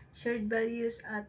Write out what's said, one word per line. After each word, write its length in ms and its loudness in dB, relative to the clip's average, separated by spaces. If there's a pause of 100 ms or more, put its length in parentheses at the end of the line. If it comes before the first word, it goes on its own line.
(160)
shared 320 0
values 560 2
at 240 -4